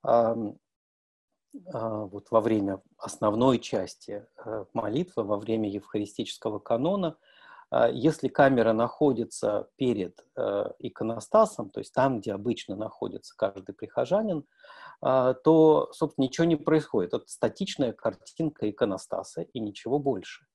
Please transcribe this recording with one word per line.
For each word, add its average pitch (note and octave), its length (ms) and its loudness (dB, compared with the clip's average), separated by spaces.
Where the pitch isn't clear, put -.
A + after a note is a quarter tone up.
ам, A2+ 540 2
а, A2 320 -6
вот G2+ 260 -12
во A2+ 100 6
время G#2 400 0
основной A#2 600 2
части, G#2 680 -8
э, A2 280 -8
молитвы, A#2 520 -4
во G#2 120 -2
время A2 320 -2
евхаристического G#2 920 -6
канона, D#3+ 580 -2
а, A#2 180 4
если C3 400 0
камера B2+ 440 4
находится A2+ 1040 0
перед, A2+ 480 -2
э, G2+ 280 -2
иконостасом, A#2 880 -2
то G2+ 100 -8
есть - 140 -14
там, C3 260 2
где G#2 140 -6
обычно G2+ 420 -4
находится - 600 -10
каждый G2 380 -6
прихожанин, D#3+ 680 -2
а, B2+ 320 2
то, D#3 580 6
собственно, - 340 -2
ничего E3 200 0
не E3 100 4
происходит. D3+ 580 0
Это - 140 -6
статичная A#2+ 640 -2
картинка - 800 -6
иконостаса F#2+ 720 -4
и - 180 -10
ничего A2 400 -4
больше. C3 540 -6